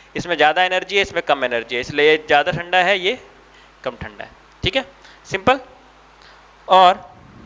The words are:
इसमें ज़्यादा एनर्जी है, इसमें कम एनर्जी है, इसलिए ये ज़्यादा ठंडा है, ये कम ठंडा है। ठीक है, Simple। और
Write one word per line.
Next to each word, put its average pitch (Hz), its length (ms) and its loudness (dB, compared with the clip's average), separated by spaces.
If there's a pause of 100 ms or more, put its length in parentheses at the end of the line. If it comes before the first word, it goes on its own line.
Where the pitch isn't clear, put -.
(160)
इसमें 175 200 -6
ज़्यादा 156 280 2
एनर्जी 185 320 -4
है, 196 60 2
इसमें 170 200 -4
कम 139 220 0
एनर्जी 120 300 -6
है, 120 60 -4
इसलिए 147 300 2
ये 156 60 4 (100)
ज़्यादा 151 260 2
ठंडा 175 260 -2
है, 185 200 2
ये 202 200 -4 (680)
कम 120 120 -8
ठंडा - 280 -14
है। - 60 -20 (320)
ठीक 185 140 -2
है, 262 80 -4 (400)
Simple। 247 360 -2 (1080)
और 190 320 4 (460)